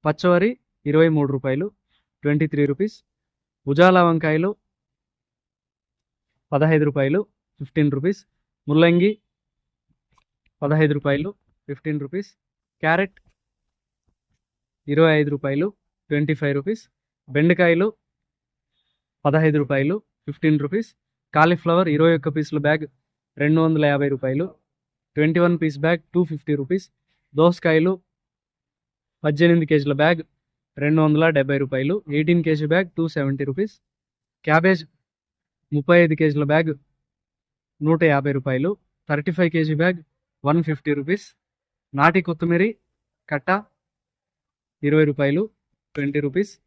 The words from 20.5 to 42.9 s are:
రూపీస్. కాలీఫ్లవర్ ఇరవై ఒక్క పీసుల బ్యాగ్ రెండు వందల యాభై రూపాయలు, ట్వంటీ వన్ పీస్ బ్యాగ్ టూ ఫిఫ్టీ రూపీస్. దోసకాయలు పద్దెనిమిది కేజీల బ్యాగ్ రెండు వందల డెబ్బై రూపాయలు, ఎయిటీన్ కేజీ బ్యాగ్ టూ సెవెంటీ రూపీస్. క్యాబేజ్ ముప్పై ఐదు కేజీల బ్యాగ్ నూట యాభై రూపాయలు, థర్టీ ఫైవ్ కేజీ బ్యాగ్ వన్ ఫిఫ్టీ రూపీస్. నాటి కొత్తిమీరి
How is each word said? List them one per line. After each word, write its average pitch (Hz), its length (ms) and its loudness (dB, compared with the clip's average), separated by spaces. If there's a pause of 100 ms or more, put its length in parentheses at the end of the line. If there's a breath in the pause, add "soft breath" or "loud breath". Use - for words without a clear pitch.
రూపీస్. 185 300 -6 (440)
కాలీఫ్లవర్ 170 540 2
ఇరవై 160 280 2
ఒక్క 156 200 -6
పీసుల 151 300 -4
బ్యాగ్ 156 180 0 (520)
రెండు 151 240 0
వందల 160 240 0
యాభై 143 240 0
రూపాయలు, 135 380 -4 (720)
ట్వంటీ 156 240 0
వన్ 175 220 2
పీస్ 147 160 -4
బ్యాగ్ 160 240 -2 (120)
టూ 175 100 2
ఫిఫ్టీ 156 300 -6
రూపీస్. 143 320 -6 (480)
దోసకాయలు 165 580 2 (1300)
పద్దెనిమిది 165 420 4
కేజీల 143 360 0
బ్యాగ్ 165 180 2 (560)
రెండు 147 260 0
వందల 156 260 2
డెబ్బై 139 300 0
రూపాయలు, 139 360 -4 (220)
ఎయిటీన్ 165 280 2
కేజీ 156 220 -2
బ్యాగ్ 175 300 0
టూ 165 120 -2
సెవెంటీ 139 360 -4
రూపీస్. 180 300 -6 (720)
క్యాబేజ్ 165 380 2 (880)
ముప్పై 147 320 2
ఐదు 156 100 0
కేజీల 147 300 0
బ్యాగ్ 156 260 0 (1120)
నూట 160 220 0
యాభై 143 300 0
రూపాయలు, 135 380 -4 (380)
థర్టీ 151 280 -4
ఫైవ్ 175 140 0
కేజీ 156 240 -2
బ్యాగ్ 175 240 -2 (460)
వన్ 151 240 2
ఫిఫ్టీ 147 260 -4
రూపీస్. 147 320 -6 (680)
నాటి 160 280 2
కొత్తిమీరి 170 480 -2 (580)